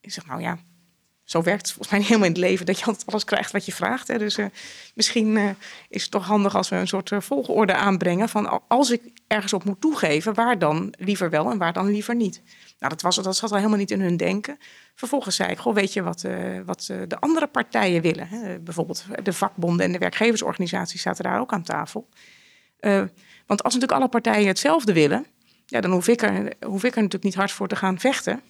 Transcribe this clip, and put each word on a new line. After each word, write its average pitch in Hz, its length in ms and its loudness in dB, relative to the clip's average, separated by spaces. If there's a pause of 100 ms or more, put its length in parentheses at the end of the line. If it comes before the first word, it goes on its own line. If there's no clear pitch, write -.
Ik 202 100 -18
zeg, 180 140 -14
"Nou 156 160 -8
ja, 170 180 -6 (640)
zo - 180 0
werkt 196 200 2
het - 100 -6
volgens - 180 -12
mij 202 100 4
niet 202 80 2
helemaal 214 220 6
in 165 60 2
het 180 80 0
leven, 185 220 2
dat 180 140 0
je - 60 -6
altijd 220 200 -2
alles 214 180 -4
krijgt - 280 -2
wat 202 140 -2
je 190 80 -8
vraagt, 220 340 -2
hè. - 100 -2
Dus, 208 200 -2
eh, 208 80 -2 (480)
misschien, 220 440 2
eh, 202 120 2 (400)
is 196 120 -6
het - 100 -8
toch 196 140 -2
handig 202 300 2
als 190 140 0
we 196 60 -2
een 185 120 0
soort, 190 240 -4
eh, 202 80 -2
volgorde 220 540 0
aanbrengen 185 560 2
van 208 160 0
a-, - 220 -2
als 247 240 4
ik 240 100 0 (260)
ergens 208 260 -2
op 190 100 -2
moet 196 180 -2
toegeven, 190 520 2
waar 226 260 2
dan 165 380 0
liever 185 320 -2
wel 160 220 2
en 226 60 -2
waar 170 160 0
dan 190 180 0
liever 208 240 -2
niet." 214 260 -2 (380)
Nou, 147 140 -2
dat 160 80 -10
was, 185 140 2
dat 190 200 -2
zat 220 160 -2
al 208 60 0
helemaal 214 200 2
niet 196 140 -2
in 196 100 0
hun 175 160 2
denken. 196 400 -2 (380)
Vervolgens 240 400 -4
zei 185 160 0
ik, 180 60 -4
"Goh, 233 160 -2
weet 196 200 2
je 196 80 -2
wat, 175 220 -6
eh, 185 420 -6
wat, 180 260 -8
eh, 190 60 -8 (100)
de - 120 -4
andere 311 280 2
partijen 202 540 0
willen?" 165 260 0
Hè? 196 320 -10
Bijvoorbeeld 170 460 -6 (180)
de 185 100 0
vakbonden 175 520 0
en 180 60 0
de 180 60 -2
werkgeversorganisaties 180 1040 0
zaten - 220 -4
daar 185 160 0
ook - 140 -4
aan 180 100 -4
tafel. - 460 -8 (680)
Eh, 196 260 2 (420)
want 208 180 0
als 247 100 2
natuurlijk 254 280 2
alle 254 80 2
partijen 220 380 4
hetzelfde 240 460 2
willen, 165 320 4 (400)
ja, 233 160 0
dan 185 100 2
hoef 180 160 2
ik 233 140 4
er, 202 380 0
hoef 196 240 -4
ik 247 80 2
er 233 100 0
natuurlijk 190 220 0
niet 190 120 0
hard 196 160 0
voor 196 160 -6
te 202 80 -4
gaan 190 240 -2
vechten. 269 500 -2